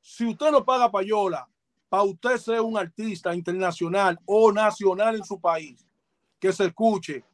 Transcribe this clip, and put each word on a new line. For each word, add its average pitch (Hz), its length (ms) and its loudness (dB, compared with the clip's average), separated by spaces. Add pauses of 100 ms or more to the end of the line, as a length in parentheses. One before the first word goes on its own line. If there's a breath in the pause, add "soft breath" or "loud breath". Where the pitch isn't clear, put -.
Si - 240 -8
usted 294 260 0
no 277 140 4
paga 247 260 2
payola, 196 560 -2 (420)
pa' 196 140 2
usted 233 340 -2
ser 226 240 -2
un 226 160 -2
artista 185 560 -6
internacional 175 920 -2
o 214 260 6
nacional 208 640 0
en 202 80 -8
su 190 160 -10
país, 160 460 -4 (540)
que 190 120 2
se 190 140 0
escuche 180 580 -2 (100)